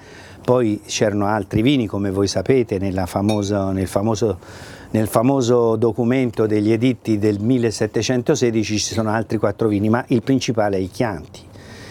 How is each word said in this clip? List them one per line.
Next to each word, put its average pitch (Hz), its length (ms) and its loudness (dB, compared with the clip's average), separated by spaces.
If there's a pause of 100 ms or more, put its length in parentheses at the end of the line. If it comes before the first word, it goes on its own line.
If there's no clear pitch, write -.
(420)
poi 120 440 2
c'erano 101 400 0
altri 107 360 0
vini, 131 240 2
come 101 240 -4
voi 98 180 0
sapete, 113 500 0
nella 92 280 -2
famosa, 101 640 0
nel 95 160 -2
famoso, 101 520 0 (520)
nel 110 160 0
famoso 117 720 2
documento 117 680 0
degli 107 260 2
editti 113 460 0
del 104 220 0
millesettecentosedici 117 1400 0
ci - 140 -4
sono 110 180 -2
altri 110 280 -2
quattro 110 300 0
vini, 104 200 0
ma 113 200 0
il 120 140 0
principale 113 560 0
è - 20 -2
il 95 100 -6
Chianti, - 560 -6 (440)